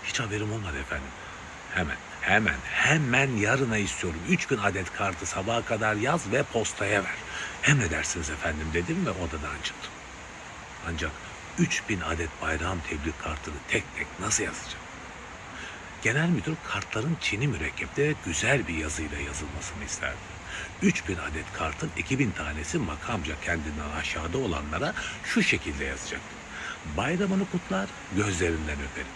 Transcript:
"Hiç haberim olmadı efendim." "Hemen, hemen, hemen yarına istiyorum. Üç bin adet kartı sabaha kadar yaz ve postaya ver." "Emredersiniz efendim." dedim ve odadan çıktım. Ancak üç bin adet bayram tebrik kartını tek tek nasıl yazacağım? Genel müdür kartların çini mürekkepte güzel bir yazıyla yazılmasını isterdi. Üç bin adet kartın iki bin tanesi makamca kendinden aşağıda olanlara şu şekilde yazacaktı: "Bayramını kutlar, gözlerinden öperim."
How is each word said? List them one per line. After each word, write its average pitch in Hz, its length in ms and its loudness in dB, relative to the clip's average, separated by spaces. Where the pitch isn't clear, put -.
"Hiç - 160 -2
haberim 107 340 0
olmadı 98 260 -2
efendim." - 320 -4
"Hemen, 85 240 2
hemen, 101 360 6
hemen 135 680 6
yarına 113 400 4
istiyorum. 90 420 0
Üç - 220 4
bin 127 60 4
adet 98 360 0
kartı 95 320 0
sabaha 110 400 0
kadar 107 300 2
yaz 123 360 2
ve 139 120 4
postaya 104 600 2
ver." - 120 -2
"Emredersiniz 80 680 4
efendim." 78 440 -2
dedim 160 320 2
ve 113 60 2
odadan 78 520 -4
çıktım. - 280 -6
Ancak 80 240 -2
üç - 300 4
bin 95 120 2
adet 80 280 0
bayram 87 360 0
tebrik 76 340 -2
kartını 78 320 -4
tek 113 160 2
tek - 100 -4
nasıl 92 240 2
yazacağım? - 400 -6
Genel 147 280 4
müdür 156 260 4
kartların 147 540 0
çini 117 260 2
mürekkepte 131 680 2
güzel 107 420 4
bir 85 100 0
yazıyla 76 400 -2
yazılmasını - 680 -6
isterdi. - 480 -6
Üç 185 260 4
bin 95 80 0
adet 78 380 -4
kartın 80 440 -2
iki 127 220 0
bin 120 120 4
tanesi 76 460 -2
makamca 82 560 -2
kendinden 76 440 -2
aşağıda 80 380 -2
olanlara 90 560 0
şu - 200 4
şekilde 73 420 2
yazacaktı: - 500 -6
"Bayramını 185 540 4
kutlar, - 380 0
gözlerinden 82 600 2
öperim." - 240 -6